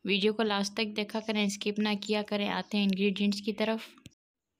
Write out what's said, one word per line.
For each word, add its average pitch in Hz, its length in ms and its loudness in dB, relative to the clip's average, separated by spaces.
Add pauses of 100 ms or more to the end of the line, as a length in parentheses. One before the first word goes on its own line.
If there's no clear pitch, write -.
वीडियो 202 280 4
को 214 100 0
लास्ट 202 340 0
तक 220 200 -2
देखा 214 240 -2
करें, 214 280 0
स्किप 202 300 -2
ना 214 180 2
किया 208 280 0
करें। 208 260 -2
आते 185 280 -2
हैं 202 60 4
इंग्रेडिएंट्स 202 560 2
की 220 140 -2
तरफ। 220 340 -2 (720)